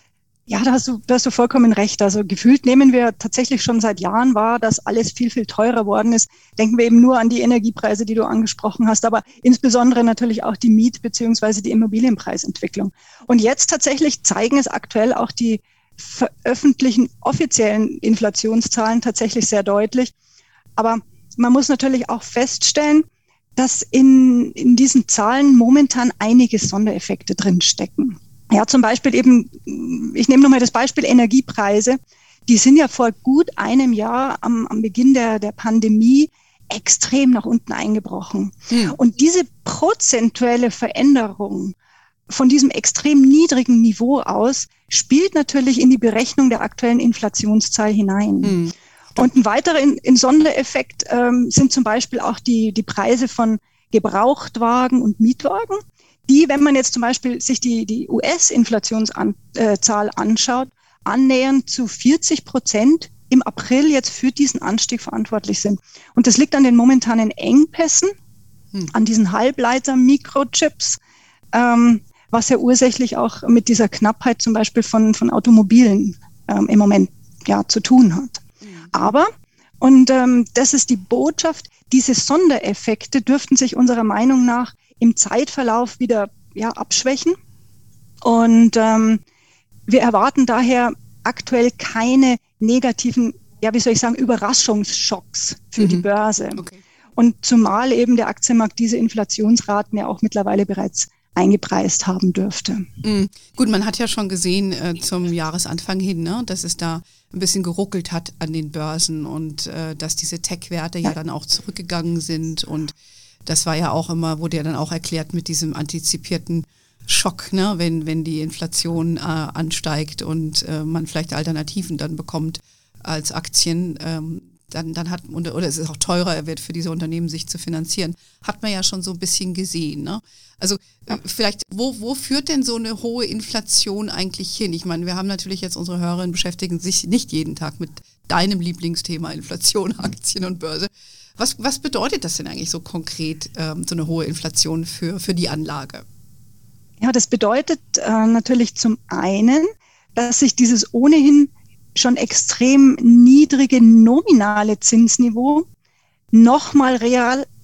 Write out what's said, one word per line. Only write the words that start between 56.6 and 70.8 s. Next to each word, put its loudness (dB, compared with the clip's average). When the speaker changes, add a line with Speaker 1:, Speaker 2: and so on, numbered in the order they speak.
Speaker 1:
man 4
jetzt 0
zum -4
Beispiel -4
sich -4
die, -2
die -6
U-S-Inflationszahl, -2
äh, 0
anschaut, -2
annähernd 2
zu -4
vierzig 0
Prozent 0
im -20
April -2
jetzt -2
für -4
diesen -2
Anstieg -4
verantwortlich -6
sind. -4
Und 6
das 2
liegt 2
an 4
den 4
momentanen 4
Engpässen, 2
Speaker 2:
Hm. -8
Speaker 1:
an 2
diesen 2
Halbleiter-Mikrochips, 0